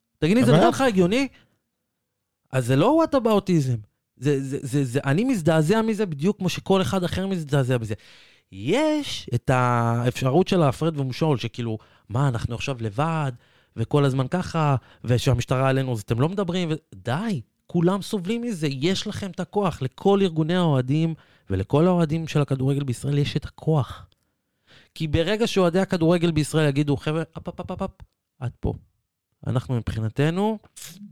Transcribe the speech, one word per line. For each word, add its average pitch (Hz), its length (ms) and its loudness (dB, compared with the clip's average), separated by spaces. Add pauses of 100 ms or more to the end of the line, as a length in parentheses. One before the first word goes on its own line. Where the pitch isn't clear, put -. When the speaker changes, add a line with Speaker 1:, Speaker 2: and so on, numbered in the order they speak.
(180)
Speaker 1:
תגיד 175 200 2
לי, 254 80 4
זה 226 60 6
Speaker 2:
אבל - 80 8
Speaker 1:
נראה 339 100 6
לך - 120 -2
הגיוני? 233 460 2 (1200)
אז 131 140 -2
זה 127 100 2
לא 147 100 4
וואטאבאוטיזם. 220 920 2 (400)
זה, 135 260 0
זה, 135 180 -6
זה, 139 220 -2
זה, 127 220 -2
אני 147 180 2
מזדעזע 170 580 2
מזה 220 240 0
בדיוק 165 320 -2
כמו 180 120 -2
שכל 190 320 0
אחד 185 220 0
אחר 185 240 -4
מזדעזע 139 500 0
בזה. 110 160 -4 (580)
יש 202 840 -2
את - 140 -4
האפשרות 123 960 2
של 185 140 2
ההפרד 156 380 0
ומשול, 135 380 0
שכאילו, 113 400 -6 (320)
מה, 131 180 0
אנחנו 117 280 -4
עכשיו 127 240 -6
לבד, 139 520 -2 (440)
וכל 143 300 2
הזמן 131 220 0
ככה, 160 480 0 (280)
ושהמשטרה 127 640 2
עלינו, 131 220 0
אז 110 100 -4
אתם 117 200 -2
לא 151 80 2
מדברים, 180 420 -2
ו-, 160 40 0 (200)
די, 139 460 -4 (260)
כולם 175 340 0
סובלים 214 400 -4
מזה, 190 260 -4
יש 143 400 -2
לכם 196 240 -8
את - 80 -12
הכוח, 185 420 -2
לכל 196 400 2
ארגוני 160 340 0
האוהדים, 156 580 0 (360)
ולכל 98 380 2
האוהדים 165 400 0
של 147 140 0
הכדורגל 139 420 -2
בישראל 139 340 -2
יש 147 200 0
את - 80 -6
הכוח. - 640 -2 (880)
כי 160 120 -4
ברגע 170 400 2
שאוהדי 180 320 2
הכדורגל 175 520 2
בישראל 151 380 2
יגידו, 143 280 2
"חבר'ה, 156 260 -2 (140)
אפ, - 100 -12
אפ, 175 120 -12
אפ, 175 120 -10
אפ, 180 100 -6
אפ, 190 100 -6 (480)
עד 123 200 -6
פה. - 140 -4 (760)
אנחנו 123 280 -2
מבחינתנו, 151 840 -2 (540)